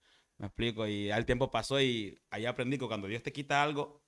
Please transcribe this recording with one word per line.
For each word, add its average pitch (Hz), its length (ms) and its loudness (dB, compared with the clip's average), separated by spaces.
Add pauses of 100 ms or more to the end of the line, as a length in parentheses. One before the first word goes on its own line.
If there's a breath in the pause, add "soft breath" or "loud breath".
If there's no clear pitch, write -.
(380 soft breath)
¿Me 104 100 -8
explico? 110 400 -2
Y 104 240 -2
el 113 140 2
tiempo 127 260 2
pasó 123 300 0
y 117 380 0 (100)
ahí 107 160 -4
aprendí 127 320 0
que 123 100 -4
cuando 104 200 -4
Dios 117 140 -4
te - 120 -8
quita 143 280 2
algo 147 460 -2